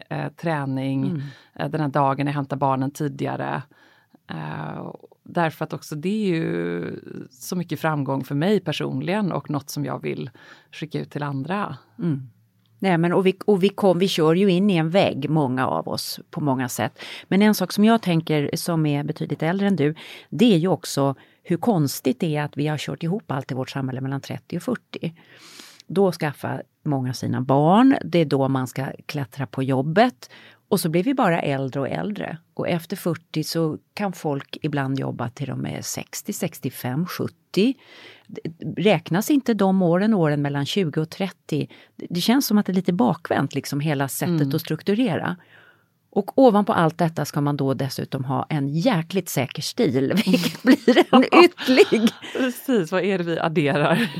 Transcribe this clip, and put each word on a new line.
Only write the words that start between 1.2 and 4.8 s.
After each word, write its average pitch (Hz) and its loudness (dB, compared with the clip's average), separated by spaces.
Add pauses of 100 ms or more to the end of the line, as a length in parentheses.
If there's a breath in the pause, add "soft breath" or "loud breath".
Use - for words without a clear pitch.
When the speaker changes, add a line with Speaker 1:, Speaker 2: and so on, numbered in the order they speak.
Speaker 1:
eh, 156 -6
den 156 -4
här 151 0
dagen 139 0
jag 143 -2
hämtar 139 -4
barnen 135 0
tidigare. 139 -4 (680 soft breath)
Eh, - -10 (300)